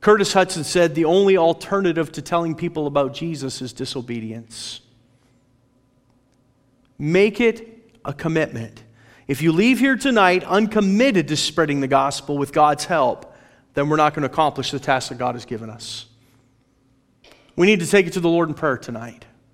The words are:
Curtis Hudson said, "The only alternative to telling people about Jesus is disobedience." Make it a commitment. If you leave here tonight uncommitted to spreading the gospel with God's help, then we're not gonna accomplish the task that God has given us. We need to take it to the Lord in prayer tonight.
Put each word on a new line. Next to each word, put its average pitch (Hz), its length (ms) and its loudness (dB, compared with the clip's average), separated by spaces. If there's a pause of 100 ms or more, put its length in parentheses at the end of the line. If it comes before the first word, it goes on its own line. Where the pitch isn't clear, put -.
Curtis 208 320 4
Hudson 185 320 2
said, 165 320 2
"The 165 80 2
only 190 320 4
alternative 165 760 0
to - 80 -12
telling 170 360 -2
people 170 320 -4
about 139 260 0
Jesus 139 480 -8
is 127 100 -10
disobedience." 117 1080 -10 (2250)
Make 190 420 2
it - 640 -2
a - 80 -8
commitment. 151 720 -4 (460)
If 143 120 -2
you 165 120 2
leave 220 260 4
here 269 160 2
tonight 202 480 2
uncommitted 208 840 2
to 151 80 -2
spreading 147 420 0
the 139 80 -2
gospel 139 500 0
with 139 160 -4
God's 151 340 2
help, 135 460 -2 (420)
then 143 140 0
we're 151 80 2
not 151 160 4
gonna 151 140 -4
accomplish 139 460 -2
the 139 80 -6
task 131 300 0
that 123 80 -12
God 123 180 -4
has 113 80 -14
given 113 260 -12
us. - 360 -14 (1500)
We 175 120 2
need 208 120 4
to 165 80 -2
take 190 220 4
it 160 60 -10
to 190 60 -2
the 170 80 2
Lord 170 200 2
in 151 60 -6
prayer 147 220 -2
tonight. 117 480 -14 (300)